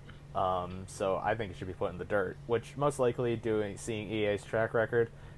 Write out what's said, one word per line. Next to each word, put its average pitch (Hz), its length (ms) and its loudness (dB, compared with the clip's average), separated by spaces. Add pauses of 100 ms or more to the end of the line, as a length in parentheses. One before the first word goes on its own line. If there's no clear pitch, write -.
(340)
Um, 92 520 0
so 95 380 0
I 107 100 4
think 107 180 -4
it - 60 -10
should 98 100 -6
be 92 60 -6
put 98 160 0
in 87 80 -8
the 90 60 -4
dirt, 95 320 0 (100)
which - 300 0
most 143 220 2
likely 120 380 2
doing, 107 400 0
seeing 107 340 -4
E 107 160 2
A's 104 180 2
track 110 300 0
record 117 360 4 (280)